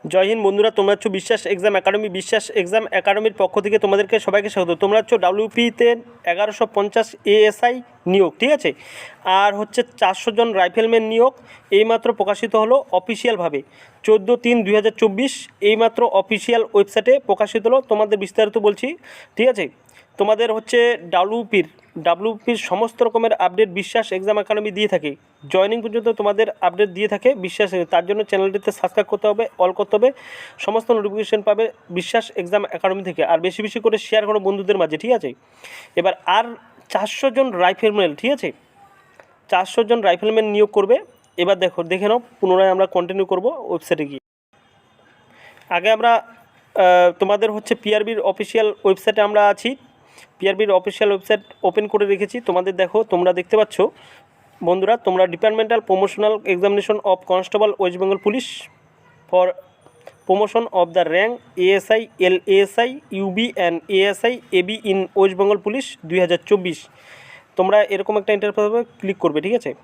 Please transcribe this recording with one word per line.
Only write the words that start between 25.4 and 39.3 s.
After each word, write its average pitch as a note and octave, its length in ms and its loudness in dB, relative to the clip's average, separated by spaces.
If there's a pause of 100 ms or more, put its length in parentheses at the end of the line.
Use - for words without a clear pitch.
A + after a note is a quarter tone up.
জয়েনিং G3 400 0
পর্যন্ত A3 240 -4 (120)
তোমাদের G#3 260 0 (220)
আপডেট F#3 280 0
দিয়ে G3+ 160 -2
থাকে G#3 180 2 (140)
বিশ্বাস। F#3+ 240 -2 (240)
তার E3+ 160 2
জন্য G#3 120 -2 (100)
চ্যানেলটিতে G3 480 -2
সাবস্ক্রাইব F#3+ 340 -2
করতে G#3 160 -4
হবে, G#3+ 160 0 (140)
অল F#3 200 2
করতে G3+ 180 -2
হবে, A#3 120 4 (560)
সমস্ত A3 320 -2
নোটিফিকেশন G#3 520 -2
পাবে G#3 160 2 (340)
বিশ্বাস A3 260 -2 (160)
এক্সাম F#3 220 -2 (140)
একাডেমি F#3+ 320 -2
থেকে। D#3+ 140 -4 (100)
আর E3 140 2
বেশি F#3 160 -4
বেশি G#3+ 220 -6
করে A3 120 2 (100)
শেয়ার G#3+ 200 0
করো G#3+ 200 0
বন্ধুদের G3 360 -2
মাঝে, D3+ 200 -2
ঠিক A#3+ 160 -2
আছে? D3 120 -8 (680)
এবার F3 180 0 (220)
আর A#3 80 0 (460)
চারশো G#3+ 460 -4
জন C4+ 100 2 (180)
রাইফেলম্যান, G3 460 0 (100)
ঠিক - 160 -2
আছে? F3+ 120 -8 (1040)